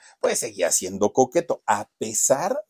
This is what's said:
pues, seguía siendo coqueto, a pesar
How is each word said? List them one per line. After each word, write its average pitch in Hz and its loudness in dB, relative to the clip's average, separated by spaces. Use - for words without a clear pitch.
pues, 220 0
seguía 98 -2
siendo 98 -2
coqueto, 131 2
a 107 0
pesar 143 0